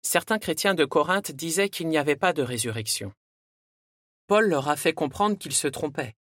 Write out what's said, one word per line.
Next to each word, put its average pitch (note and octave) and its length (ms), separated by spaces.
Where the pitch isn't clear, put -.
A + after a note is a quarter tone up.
Certains G#3+ 360
chrétiens G3 340
de D#3 140
Corinthe E3+ 440
disaient D#3+ 380
qu'il E3+ 180
n'y D#3+ 120
avait C#3+ 180
pas F3+ 160
de D#3 80
résurrection. A2+ 720
Paul G#3+ 200
leur C#3+ 220
a D3+ 60
fait D#3+ 180
comprendre G3+ 420
qu'ils - 180
se - 140
trompaient. C#3 540